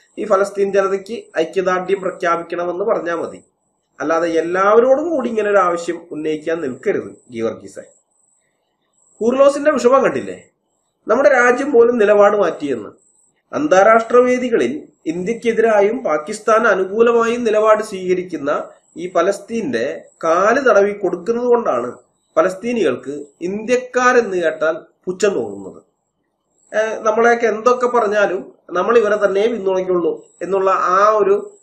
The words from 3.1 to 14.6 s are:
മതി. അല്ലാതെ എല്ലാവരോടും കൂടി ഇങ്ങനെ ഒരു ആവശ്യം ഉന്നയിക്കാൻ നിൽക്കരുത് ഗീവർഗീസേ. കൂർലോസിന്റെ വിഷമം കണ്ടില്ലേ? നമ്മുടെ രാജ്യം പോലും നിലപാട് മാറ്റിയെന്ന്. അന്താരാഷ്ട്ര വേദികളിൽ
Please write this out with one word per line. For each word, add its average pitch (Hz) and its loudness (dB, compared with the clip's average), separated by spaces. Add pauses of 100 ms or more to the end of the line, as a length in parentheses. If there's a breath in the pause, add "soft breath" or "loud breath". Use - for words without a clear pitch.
മതി. 98 -10 (560)
അല്ലാതെ 165 -2
എല്ലാവരോടും 208 2
കൂടി 254 -2
ഇങ്ങനെ 214 -2
ഒരു 202 2
ആവശ്യം 175 -2 (100)
ഉന്നയിക്കാൻ 156 -6
നിൽക്കരുത് 131 -6 (160)
ഗീവർഗീസേ. 107 -8 (1400)
കൂർലോസിന്റെ 277 2
വിഷമം 247 2
കണ്ടില്ലേ? 107 -4 (580)
നമ്മുടെ 277 2
രാജ്യം 262 2
പോലും 233 4
നിലപാട് 208 4
മാറ്റിയെന്ന്. 139 -4 (640)
അന്താരാഷ്ട്ര 220 4
വേദികളിൽ 240 0 (180)